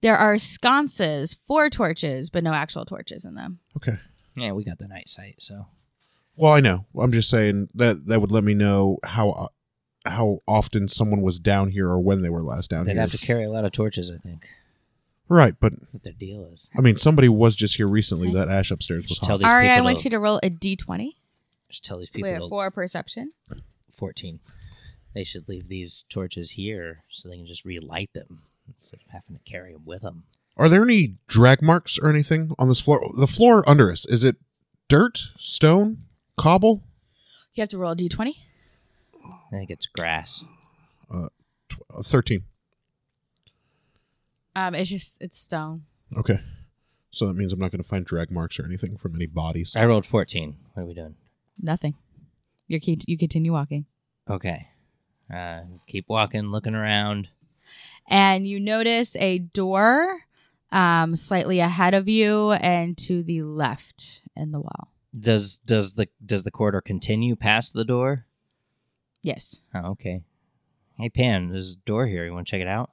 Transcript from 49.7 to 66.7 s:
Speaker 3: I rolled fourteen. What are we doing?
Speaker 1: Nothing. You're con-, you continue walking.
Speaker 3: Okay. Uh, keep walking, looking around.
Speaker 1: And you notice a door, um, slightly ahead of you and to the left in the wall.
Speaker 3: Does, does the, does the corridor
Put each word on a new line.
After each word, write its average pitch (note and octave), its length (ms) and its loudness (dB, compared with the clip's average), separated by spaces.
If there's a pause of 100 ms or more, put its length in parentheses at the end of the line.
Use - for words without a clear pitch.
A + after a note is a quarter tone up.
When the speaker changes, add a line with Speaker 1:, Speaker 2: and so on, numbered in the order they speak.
Speaker 3:
I A2 100 2
rolled A2+ 200 2
fourteen. D#2+ 520 -4 (160)
What F#2 100 -10
are - 20 -8
we F2 80 -14
doing? D#2+ 220 -16 (460)
Speaker 1:
Nothing. D#3 340 -4 (720)
You're D#3+ 120 -4
con-, D#3+ 180 -2 (100)
you E3+ 100 -4
continue D#3+ 360 -2
walking. D3 320 -4 (440)
Speaker 3:
Okay. F#2 380 -6 (640)
Uh, F2 280 -12 (260)
keep - 200 -10
walking, G#2+ 420 -2
looking A2 260 -6
around. G#2 540 -2 (800)
Speaker 1:
And G3 380 4
you G3+ 120 -6
notice A3+ 580 -2
a F#3 220 0
door, G#3+ 840 2 (500)
um, E3+ 440 2
slightly F3+ 440 0
ahead F3 340 2
of G3 140 2
you G#3+ 460 4
and F3 460 0
to F3 240 -2
the E3 200 -4
left D3+ 760 -8 (140)
in D3+ 160 -8
the D3 80 -6
wall. - 320 -14 (260)
Speaker 3:
Does, G#2+ 420 0
does G#2+ 340 0
the, G#2 140 -2 (180)
does G2 180 -2
the G#2 80 -6
corridor G2+ 300 0